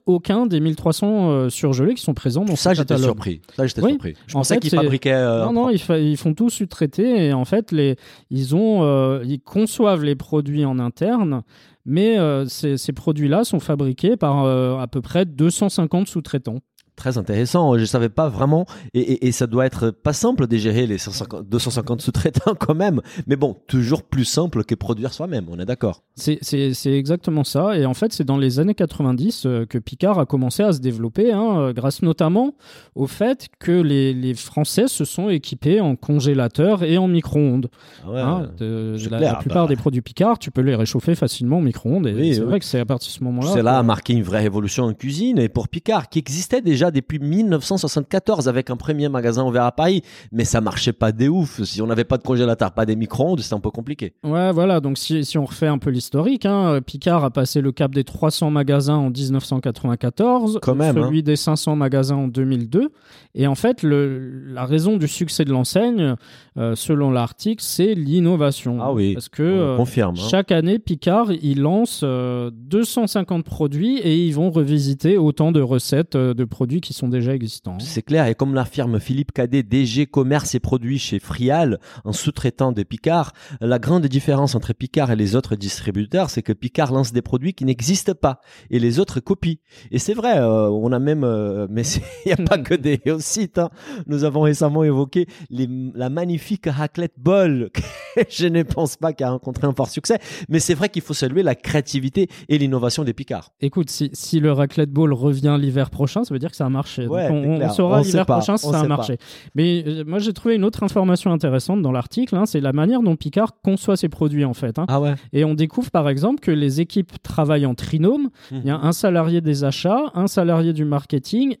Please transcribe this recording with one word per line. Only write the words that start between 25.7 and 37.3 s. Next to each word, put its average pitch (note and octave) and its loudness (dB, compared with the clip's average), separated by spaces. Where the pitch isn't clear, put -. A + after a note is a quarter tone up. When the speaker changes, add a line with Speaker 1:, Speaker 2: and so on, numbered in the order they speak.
Speaker 1:
C'est, D3+ -2
c'est, C#3 -2
c'est C3+ -2
exactement D3+ 0
ça. F#3 0
Et C#3 2
en B2+ -2
fait, A3+ -2
c'est D3+ -4
dans C3+ 0
les C3+ 0
années G3+ 2
quatre-vingt-dix, D3 -2
euh, A#2 0
que A#2+ -6
Picard F3+ 0
a C#3 2
commencé C3 0
à G#3 4
se C#3 -2
développer, B2+ 0
hein, G#3 0
euh, C3 0
grâce B2 -2
notamment F3+ 2
au C3+ -2
fait B3 -2
que E3+ 0
les, C#3 4
les B2+ -2
Français D3+ -2
se D3+ -2
sont G3+ -4
équipés D#3 0
en C#3+ 2
congélateur D3 2
et E3+ 2
en F#3 2
micro-ondes. C#3+ 2